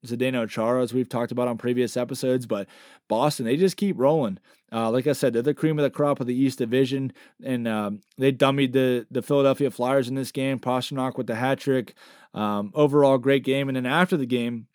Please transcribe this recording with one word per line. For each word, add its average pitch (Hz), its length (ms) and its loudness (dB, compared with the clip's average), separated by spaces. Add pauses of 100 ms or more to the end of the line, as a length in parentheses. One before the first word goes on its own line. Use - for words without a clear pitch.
Zdeno 120 420 -2
Chara, 120 340 0
as 113 100 -4
we've 127 160 -2
talked 120 240 -4
about 123 160 -2
on 120 80 -4
previous 123 400 -2
episodes, 127 480 -2
but 104 240 -6 (400)
Boston, 127 380 0
they 120 100 2
just 180 220 2
keep 196 200 -2
rolling. 131 400 2 (320)
Uh, 113 200 -2
like 123 160 0
I 147 60 2
said, 131 200 0
they're 120 100 0
the 147 120 0
cream 160 240 0
of 151 40 2
the 139 80 2
crop 143 300 0
of 127 60 -4
the 123 80 -2
East 131 240 0
Division, 127 540 0 (300)
and, 123 240 -4
um, 104 340 -2 (180)
they 135 140 2
dummied 135 400 2
the, 127 380 2
the 127 120 -4
Philadelphia 139 480 2
Flyers 127 380 0
in 127 60 -6
this 135 160 -6
game. 135 280 -4
Pastrnak 127 580 -4
with 120 100 -6
the 113 100 -4
hat 131 220 0
trick. 131 360 -2 (380)
Um, 104 420 -4
overall, 143 440 4
great 131 260 2
game. 135 240 0
And 135 80 -2
then 127 100 -4
after 170 300 2
the 135 100 0
game 120 480 -2